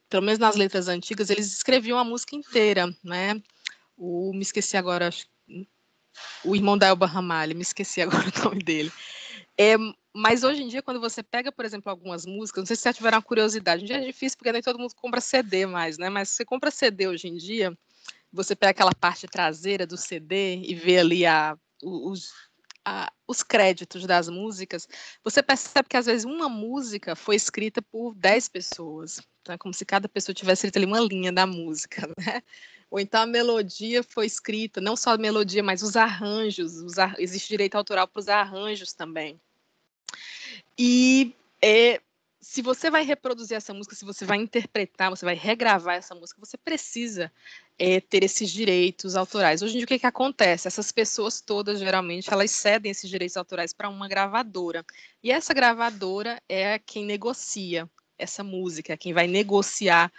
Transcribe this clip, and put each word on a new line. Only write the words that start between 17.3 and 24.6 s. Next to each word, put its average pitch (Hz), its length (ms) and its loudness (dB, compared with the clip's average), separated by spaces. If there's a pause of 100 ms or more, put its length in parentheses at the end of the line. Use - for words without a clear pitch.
dia, 185 400 -4 (540)
você 190 240 -4
pega 196 160 6
aquela 190 240 6
parte - 320 -2
traseira 180 600 -2
do 175 100 -12
C 170 240 -10
D 185 360 -4
e 180 180 -8
vê 180 240 4
ali 170 260 6
a, 156 320 4 (260)
o, 170 280 -8
os, 185 220 -12 (540)
a, 190 260 -8 (140)
os - 160 -4
créditos 190 640 2
das 175 220 2
músicas, 185 600 -10 (360)